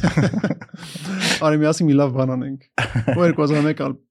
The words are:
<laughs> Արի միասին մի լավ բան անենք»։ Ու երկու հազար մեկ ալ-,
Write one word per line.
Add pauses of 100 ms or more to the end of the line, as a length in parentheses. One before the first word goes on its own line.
(520)
<laughs>
Արի
միասին
մի
լավ
բան
անենք»։ (420)
Ու
երկու
հազար
մեկ
ալ-, (140)